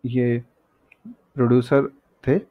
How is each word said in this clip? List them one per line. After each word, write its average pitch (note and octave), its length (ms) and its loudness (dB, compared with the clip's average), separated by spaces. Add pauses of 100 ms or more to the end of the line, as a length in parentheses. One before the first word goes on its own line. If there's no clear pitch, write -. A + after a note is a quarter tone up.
ये A#2+ 380 -2 (600)
प्रोड्यूसर C3 840 0 (380)
थे D#3+ 120 2 (100)